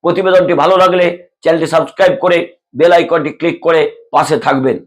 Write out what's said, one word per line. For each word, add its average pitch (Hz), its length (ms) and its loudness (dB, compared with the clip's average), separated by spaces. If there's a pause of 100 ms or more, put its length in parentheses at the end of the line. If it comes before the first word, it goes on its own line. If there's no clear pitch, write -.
প্রতিবেদনটি 185 520 0
ভালো 170 240 2
লাগলে 180 520 0 (120)
চ্যানেলটি 160 260 0
সাবস্ক্রাইব 180 540 -2
করে 170 340 -2 (200)
বেল 160 160 2
আইকনটি 165 380 0
ক্লিক 165 320 -6
করে 160 300 0 (200)
পাশে 143 260 0
থাকবেন। 131 500 -2